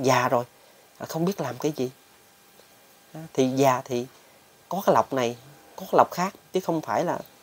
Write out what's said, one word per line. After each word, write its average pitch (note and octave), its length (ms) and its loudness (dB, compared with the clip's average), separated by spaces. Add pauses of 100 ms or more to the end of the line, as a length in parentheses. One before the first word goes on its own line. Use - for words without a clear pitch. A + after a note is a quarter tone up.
già B2+ 260 2
rồi, B2 160 2 (540)
à, B2 80 -10
không D#3+ 180 -4
biết G3 160 -4
làm B2 180 -8
cái D3+ 180 -2
gì. B2+ 140 -4 (1200)
À, D#3 80 -14 (120)
thì C3 240 2
già C3+ 280 4
thì B2 220 -4 (600)
có F#3 180 -6
cái F3+ 80 6
lộc A#2 180 2
này, B2 240 -2 (400)
có - 60 -14 (100)
cái G3 40 2
lộc B2 140 6
khác, F#3 240 -4 (180)
chứ F#3 80 0
không E3 200 -2
phải A#2+ 240 -2
là D#3+ 140 -2 (240)